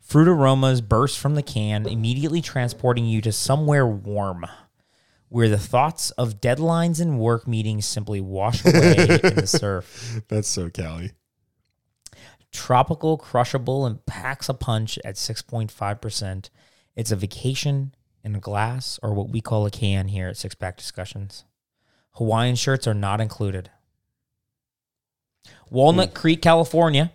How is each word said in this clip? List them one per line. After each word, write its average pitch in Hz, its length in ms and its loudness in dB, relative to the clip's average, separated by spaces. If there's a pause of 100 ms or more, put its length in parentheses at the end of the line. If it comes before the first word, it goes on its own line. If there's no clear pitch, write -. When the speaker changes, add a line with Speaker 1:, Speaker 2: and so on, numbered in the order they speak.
Speaker 1:
Fruit 160 280 6
aromas 135 520 4
burst 113 380 0
from 143 160 -2
the 147 80 0
can, 107 440 -2
immediately 135 560 -2
transporting 120 640 -2
you 110 160 0
to 110 100 0
somewhere 147 540 2
warm, 98 600 -4 (840)
where 117 200 4
the 104 100 4
thoughts 127 540 0
of 110 280 -4
deadlines 165 600 0
and 160 180 0
work 117 300 0
meetings 110 380 -2
simply 104 340 -4
wash 95 440 -4
away 170 320 8 (240)
Speaker 2:
<laughs> - 40 -
Speaker 1:
in 185 100 4
the - 120 0
surf. 107 840 -4
Speaker 2:
That's 107 200 -2
so 87 220 -4
Cali. 85 420 -10 (1400)
Speaker 1:
Tropical, 147 680 0
crushable, 127 680 -2
and 110 200 -6
packs 127 420 -8
a 131 60 -2
punch 110 500 -4
at 98 140 -10
six - 240 -8
point 110 280 -6
five 104 300 -6
percent. 95 480 -8 (460)
It's 113 160 -6
a 110 60 0
vacation 135 760 -4 (300)
in 107 100 -6
a 101 60 -4
glass, 113 640 -4
or 107 100 -2
what 101 140 -4
we 113 120 -4
call 107 260 0
a 101 40 -2
can 98 380 -2
here 95 200 -6
at 95 80 -10
Six - 180 -12
Pack 92 240 -10
Discussions. - 680 -12 (680)
Hawaiian 117 440 0
shirts 135 320 0
are 107 60 0
not 101 260 -2
included. 98 500 -4 (2000)
Walnut 151 400 4
Speaker 2:
Hmm. - 40 -20
Speaker 1:
Creek, 160 280 2
California. 165 720 4